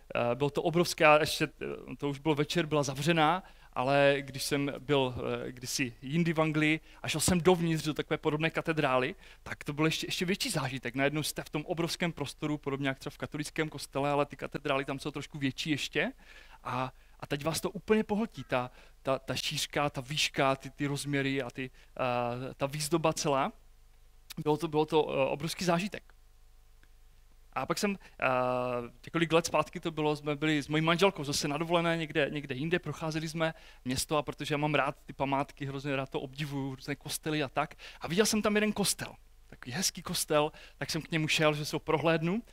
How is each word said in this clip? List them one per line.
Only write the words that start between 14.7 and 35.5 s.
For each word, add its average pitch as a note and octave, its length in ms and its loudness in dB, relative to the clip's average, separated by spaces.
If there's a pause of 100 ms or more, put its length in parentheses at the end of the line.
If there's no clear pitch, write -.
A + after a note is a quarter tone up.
tam C#3 140 -6
jsou D3+ 120 -6
trošku D3 280 -10
větší C3+ 320 -2
ještě. D3+ 420 0 (520)
A, B2+ 280 -4 (280)
a - 60 -12
teď C#3+ 180 -4
vás D#3+ 160 -2
to - 100 -4
úplně G#3+ 340 0
pohltí, G3+ 400 -4
ta, B2 260 -2 (320)
ta, C3+ 160 0
ta - 180 -4
šířka, D3 540 -2
ta C#3 100 -8
výška, C3+ 560 2
ty, C#3 140 -14
ty C#3+ 160 -4
rozměry C#3 560 0
a A#2+ 80 -6
ty, C3 200 -8
eh, B2 840 -4
ta C#3 120 -2
výzdoba D3+ 460 2
celá. C#3+ 400 0 (880)
Bylo D3+ 140 4
to, E3 120 -4
bylo D3+ 180 2
to, D#3 240 4
eh, C3+ 160 2
obrovský C#3+ 380 -4
zážitek. F3 480 0 (1400)
A C3 140 -4
pak E3+ 120 -2
jsem, G3+ 200 0 (220)
eh, - 60 4 (800)
několik E3 260 0
let E3 140 4
zpátky D#3+ 340 -2
to E3+ 100 -4
bylo, D3+ 260 0
jsme D3 200 -4
byli D3+ 260 2
s - 60 -8
mojí D3+ 140 0
manželkou E3 420 4
zase C#3+ 240 -2
na D3 80 -2
dovolené E3 400 2
někde, D3+ 340 0
někde C#3+ 240 -6
jinde, D#3+ 240 0
procházeli D#3 500 -4
jsme D#3+ 260 -2 (300)
město C3 320 -2
a D3 60 2
protože D3 320 -4
já C#3+ 40 0
mám D3+ 160 2
rád C#3 220 2 (100)
ty D3 60 -16
památky, C#3 540 -2